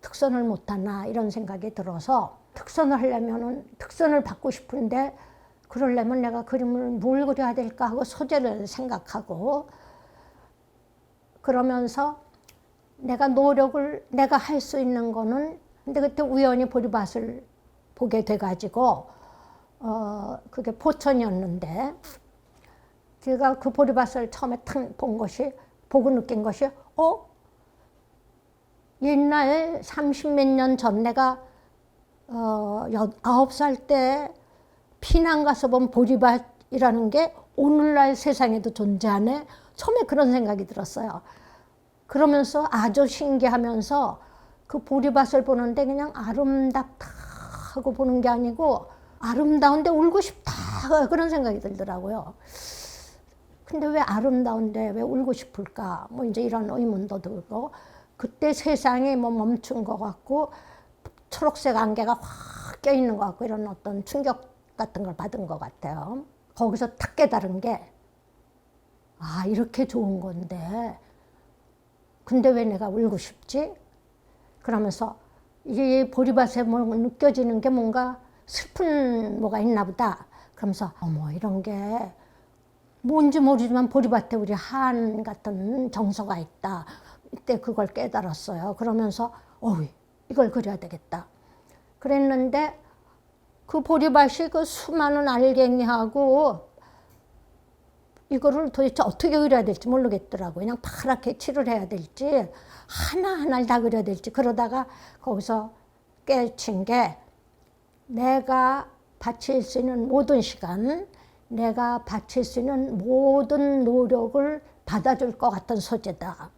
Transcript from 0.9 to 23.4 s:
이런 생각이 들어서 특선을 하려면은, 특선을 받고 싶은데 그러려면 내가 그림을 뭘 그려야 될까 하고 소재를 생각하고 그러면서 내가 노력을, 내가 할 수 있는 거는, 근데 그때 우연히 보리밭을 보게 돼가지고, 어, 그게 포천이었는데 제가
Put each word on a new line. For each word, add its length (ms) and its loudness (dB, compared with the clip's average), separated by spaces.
이런 220 -4
생각이 460 -10
들어서 600 -4
특선을 480 0
하려면은, 640 -4
특선을 440 2
받고 280 -6
싶은데 640 -4
그러려면 540 0
내가 240 -4
그림을 540 -2
뭘 260 2
그려야 280 0
될까 340 -4
하고 160 -2
소재를 640 -2
생각하고 1000 -6
그러면서 760 0
내가 320 0
노력을, 800 2
내가 280 4
할 240 0
수 180 -6
있는 320 -2
거는, 480 -4
근데 160 -2
그때 200 0
우연히 480 2
보리밭을 760 -4
보게 300 0
돼가지고, 800 0
어, 600 -8
그게 200 -6
포천이었는데 1200 -2
제가 380 0